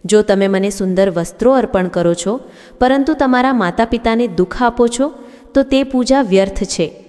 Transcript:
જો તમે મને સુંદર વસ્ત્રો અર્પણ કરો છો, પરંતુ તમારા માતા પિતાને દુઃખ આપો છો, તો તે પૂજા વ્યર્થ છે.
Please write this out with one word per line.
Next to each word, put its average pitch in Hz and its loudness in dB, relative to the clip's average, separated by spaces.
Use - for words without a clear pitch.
જો 214 2
તમે 196 2
મને 196 0
સુંદર 190 0
વસ્ત્રો 175 -2
અર્પણ 196 0
કરો 170 0
છો, 214 -4
પરંતુ 269 2
તમારા 262 2
માતા 202 0
પિતાને 233 -2
દુઃખ 180 -4
આપો 240 2
છો, 262 -2
તો 277 4
તે 269 0
પૂજા 262 0
વ્યર્થ 196 0
છે. 175 -4